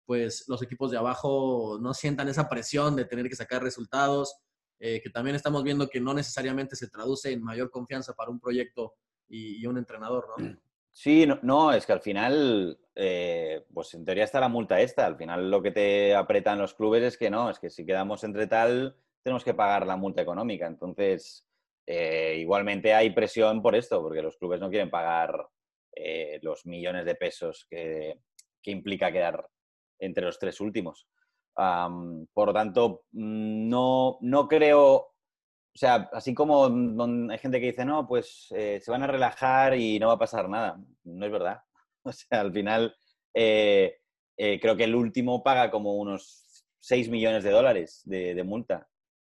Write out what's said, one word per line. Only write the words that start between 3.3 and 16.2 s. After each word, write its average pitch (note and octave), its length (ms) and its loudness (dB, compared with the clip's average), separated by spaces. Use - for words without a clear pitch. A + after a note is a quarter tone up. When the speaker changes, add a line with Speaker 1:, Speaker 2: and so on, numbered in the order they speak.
Speaker 1:
sacar B2 260 -6
resultados, C#3 720 -2
eh, A2+ 220 -6
que - 80 -12
también C3+ 260 -4
estamos C#3+ 260 -2
viendo C#3+ 260 0
que B2+ 120 -6
no C3+ 140 -2
necesariamente C3 600 -6
se G2+ 140 -12
traduce C3 440 -6
en A#2+ 100 -8
mayor A#2 280 -6
confianza B2+ 440 -10
para A#2 160 -10
un A#2+ 100 -10
proyecto B2 540 -4
y, A2 320 -12
y A#2 60 -8
un B2 100 -4
entrenador, A#2 500 -6
¿no? - 180 -10
Speaker 2:
<clears throat> - 100 -20
Sí, D#3 280 6
no, C#3 160 2
no, C#3+ 320 4
es G#2 100 2
que - 80 0
al - 80 0
final, G#2+ 800 0
eh, E2+ 800 -2
pues E2 180 -10
en E2 100 -14
teoría F#2 220 0
está C3 160 -2
la B2+ 80 2
multa A2 320 2
esta. B2 240 2
Al D#2+ 140 -2
final F2 320 -4
lo G2+ 100 4
que G2+ 100 -2
te G2+ 440 4
apretan G2+ 440 2